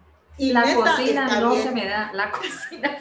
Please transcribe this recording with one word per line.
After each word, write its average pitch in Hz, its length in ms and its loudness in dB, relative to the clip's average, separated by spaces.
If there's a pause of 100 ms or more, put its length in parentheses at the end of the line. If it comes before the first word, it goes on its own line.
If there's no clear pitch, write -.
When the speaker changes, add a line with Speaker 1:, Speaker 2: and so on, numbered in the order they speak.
(380)
Speaker 1:
y 269 160 0
Speaker 2:
La 240 120 6
Speaker 1:
neta, 302 100 2
Speaker 2:
cocina 277 500 2
Speaker 1:
está 220 160 0
Speaker 2:
no 233 120 4
Speaker 1:
bien. 262 100 0
Speaker 2:
se 254 80 -2
me 226 160 -2
da, 208 260 -4
la 202 180 -4
<laughs> - 80 -6
cocina 285 600 -6